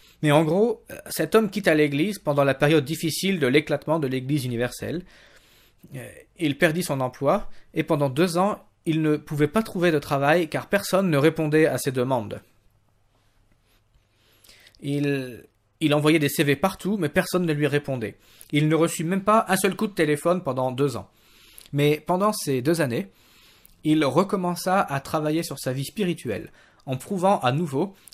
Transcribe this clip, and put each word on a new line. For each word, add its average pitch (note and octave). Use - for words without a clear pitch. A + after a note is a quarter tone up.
Mais D3+
en D#3
gros, G#3
euh, -
cet D#3+
homme A3
quitta F#3+
l'église D3+
pendant C#3+
la C#3
période D3
difficile E3
de C3+
l'éclatement D3+
de C#3+
l'église C3
universelle. A#2+
Euh, A#2+
il D3
perdit E3+
son C3+
emploi, C#3
et D#3
pendant D3
deux E3
ans, G3
il D#3+
ne D3+
pouvait D3
pas A3
trouver F3
de D3+
travail D3
car -
personne F#3+
ne D3
répondait D#3
à C3
ses C3+
demandes. B2
Il, C#3
il D3
envoyait D3+
des C#3+
C -
V C#3
partout, F#3+
mais D3+
personne F3+
ne D#3+
lui D3
répondait. C3
Il D3+
ne D#3+
reçut E3
même F#3+
pas G#3+
un F#3+
seul F#3+
coup A3
de G#3
téléphone E3+
pendant C3
deux B2+
ans. F#2+
Mais D3
pendant G3
ces C3+
deux D#3+
années, C#3
il D#3
recommença F3+
à C#3
travailler D#3
sur C#3
sa C3
vie C#3
spirituelle, -
en C3
prouvant F#3+
à B2
nouveau D#3